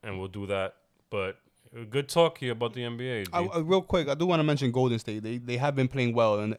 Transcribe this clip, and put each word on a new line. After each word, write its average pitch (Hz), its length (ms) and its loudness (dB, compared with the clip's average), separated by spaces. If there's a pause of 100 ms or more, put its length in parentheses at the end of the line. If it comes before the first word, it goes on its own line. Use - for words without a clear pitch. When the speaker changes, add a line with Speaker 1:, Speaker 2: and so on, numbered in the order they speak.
Speaker 1:
and 98 160 -8
we'll 95 80 -6
do 101 180 -10
that. 95 300 -2 (340)
But 98 300 -4 (360)
uh, 117 140 -12
good 135 180 -4
talk 165 300 4
here 123 160 -2
about 113 200 -4
the 123 100 -8
N 120 140 -6
B 123 120 -8
A, 117 100 -4 (140)
Speaker 2:
I, 175 100 0
Speaker 1:
G. 185 100 -2
Speaker 2:
uh, 170 80 -2
real 180 200 4
quick, 175 260 0
I 139 80 0
do 160 100 0
wanna 170 180 4
mention 139 280 2
Golden 123 280 2
State. 107 240 -6
They, 113 140 -6
they 120 200 -4
have 139 180 0
been 131 140 4
playing 123 240 0
well 113 260 4
in, 107 200 0